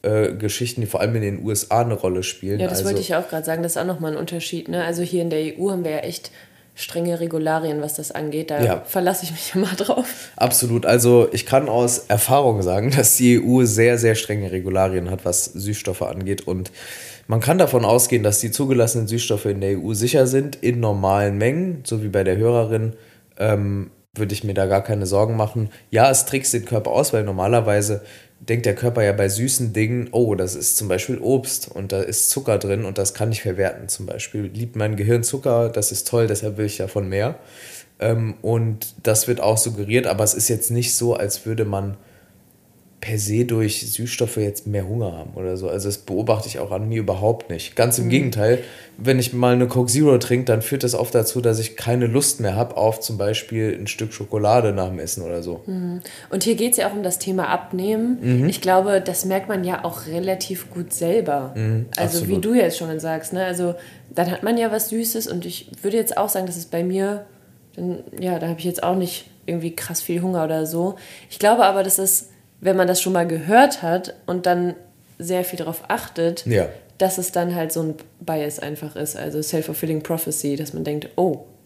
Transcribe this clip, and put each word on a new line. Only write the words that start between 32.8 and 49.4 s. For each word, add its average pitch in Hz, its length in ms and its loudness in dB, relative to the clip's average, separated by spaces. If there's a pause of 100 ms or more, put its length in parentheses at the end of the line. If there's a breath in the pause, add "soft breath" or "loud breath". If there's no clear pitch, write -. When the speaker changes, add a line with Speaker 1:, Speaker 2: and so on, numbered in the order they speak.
Speaker 1:
und 98 120 -6
das 98 160 -2
kann 113 180 -2
ich 107 100 -2
verwerten 95 480 -2
zum - 180 -6
Beispiel. - 440 -8
Liebt 117 260 -8
mein 107 180 0
Gehirn 113 280 2
Zucker, 117 460 0
das 104 220 -2
ist - 160 -6
toll, 117 200 2
deshalb 104 300 -4
will 107 80 -2
ich 101 120 -6
davon 95 320 -4
mehr. 104 260 -2 (640 loud breath)
Ähm, 113 420 0
und 113 600 -2
das 107 240 2
wird 123 140 0
auch 110 160 4
suggeriert, 113 500 0
aber 98 160 2
es 104 100 2
ist 110 140 0
jetzt 113 240 0
nicht 117 240 0
so, 120 200 2
als - 300 -4
würde 110 200 -2
man 98 320 -4 (1040 soft breath)
per 110 160 -4
se 107 280 0
durch 110 480 -2
Süßstoffe 120 420 -2
jetzt 104 320 -4
mehr 101 180 -2
Hunger 98 320 -4
haben 78 180 -12
oder 92 200 -4
so. 92 140 -6
Also 98 180 -4
das 101 120 -4
beobachte 107 500 -2
ich - 100 -8
auch 90 120 -6
an 104 180 -4
mir 113 100 -2
überhaupt 101 500 0
nicht. - 280 -8
Ganz 127 200 2
im 120 80 0
Speaker 2:
Mhm. 117 40 0
Speaker 1:
Gegenteil, 120 500 2 (380 loud breath)
wenn 127 220 2
ich 120 120 0
mal 123 220 4